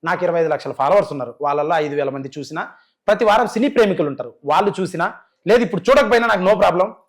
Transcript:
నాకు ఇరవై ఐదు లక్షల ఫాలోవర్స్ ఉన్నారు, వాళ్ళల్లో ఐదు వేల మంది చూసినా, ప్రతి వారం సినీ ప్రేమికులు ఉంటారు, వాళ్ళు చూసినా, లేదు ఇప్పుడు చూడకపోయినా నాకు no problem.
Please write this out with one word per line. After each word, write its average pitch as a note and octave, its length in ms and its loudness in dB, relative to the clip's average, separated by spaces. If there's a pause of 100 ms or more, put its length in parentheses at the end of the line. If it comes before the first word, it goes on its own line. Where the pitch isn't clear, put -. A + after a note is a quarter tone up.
నాకు F3 200 -2
ఇరవై E3+ 160 0
ఐదు D#3+ 80 0
లక్షల C#3 240 -4
ఫాలోవర్స్ D#3 400 0
ఉన్నారు, B2+ 280 -8
వాళ్ళల్లో D3 360 -2
ఐదు D3 200 -2
వేల C#3 140 -2
మంది C3+ 280 -10
చూసినా, D#3 300 -10 (380)
ప్రతి G#3 180 2
వారం A3 220 4
సినీ A#3 220 -2
ప్రేమికులు G3 380 2
ఉంటారు, B2 280 -10 (100)
వాళ్ళు F3+ 360 0
చూసినా, F3 320 -4 (340)
లేదు A#3 160 4
ఇప్పుడు G3+ 280 -2
చూడకపోయినా A#3+ 360 4
నాకు G#3 140 0
no G3 240 2
problem. F#3 240 2 (200)